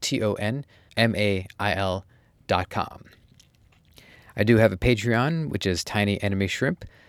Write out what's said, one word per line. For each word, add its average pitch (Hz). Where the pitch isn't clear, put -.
T 127
O 104
N 117
M 113
A 98
I 101
L 95
dot 92
com. -
I 104
do 113
have 107
a 92
Patreon, 123
which -
is 87
Tiny 101
Enemy 98
Shrimp. -